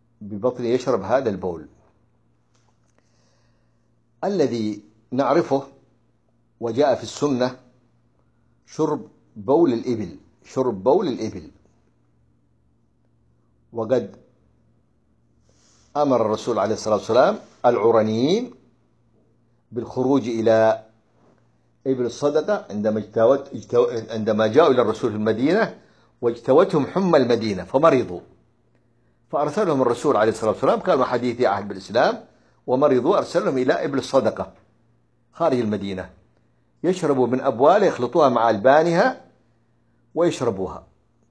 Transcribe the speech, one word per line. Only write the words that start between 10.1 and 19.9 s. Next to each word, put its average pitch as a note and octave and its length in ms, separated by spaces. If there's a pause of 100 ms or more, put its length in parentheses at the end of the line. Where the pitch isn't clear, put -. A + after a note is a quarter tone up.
شرب A#2+ 400
بول E3 240
الإبل، G2+ 420 (2250)
وقد A2+ 440 (1800)
أمر C3 300
الرسول G#2+ 320
عليه G#2 160
الصلاة G#2+ 220
والسلام C#3 420 (280)
العرنيين A#2 880 (1160)
بالخروج B2 560